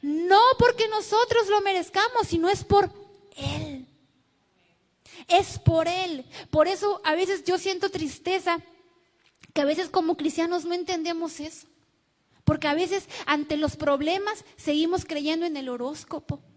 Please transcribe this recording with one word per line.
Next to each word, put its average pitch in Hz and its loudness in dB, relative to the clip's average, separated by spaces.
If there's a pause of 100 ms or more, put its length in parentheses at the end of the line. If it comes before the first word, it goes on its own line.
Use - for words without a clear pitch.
No 339 4 (200)
porque 480 4
nosotros 440 2
lo 415 4
merezcamos, 392 0
sino 330 2
es 392 2
por 403 4 (460)
Él. 285 -8 (1400)
Es 359 2
por 330 2
Él. 349 -4 (240)
Por 311 4
eso 392 -2
a 311 2
veces 359 0
yo 359 0
siento 381 -2
tristeza, 349 -2 (920)
que 302 0
a 285 2
veces 311 0
como 339 0
cristianos 339 -2
no 339 -4
entendemos 339 -4
eso. - -14 (800)
Porque 302 0
a 285 2
veces 370 0 (220)
ante 294 0
los 302 -2
problemas 330 -2 (100)
seguimos 320 0
creyendo 311 -2
en 311 -4
el 269 -8
horóscopo. 247 -8 (180)